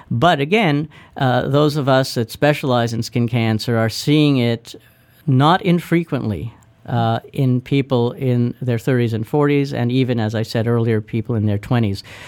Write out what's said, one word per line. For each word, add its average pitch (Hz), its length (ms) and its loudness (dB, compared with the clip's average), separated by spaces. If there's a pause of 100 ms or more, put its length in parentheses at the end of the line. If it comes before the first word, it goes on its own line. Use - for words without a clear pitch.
(100)
But 143 300 2
again, 156 480 0 (280)
uh, 127 320 0
those 143 280 2
of 135 120 -2
us 135 260 2
that 117 160 -4
specialize 127 640 0
in 117 100 -4
skin 120 260 -2
cancer 113 480 0
are 113 140 2
seeing 147 480 2
it 117 360 -2 (520)
not 147 360 4
infrequently, 135 920 -2 (320)
uh, 117 340 0 (120)
in 127 280 0
people 127 520 0
in 123 500 -2
their 120 160 0
thirties 120 340 0
and 110 140 -4
forties, 143 480 0
and 120 180 -2
even, 123 280 0
as 107 140 -2
I 110 80 -2
said 113 240 -2
earlier, 117 360 0
people 117 320 -4
in 107 120 0
their 104 120 0
twenties. 104 440 -2 (260)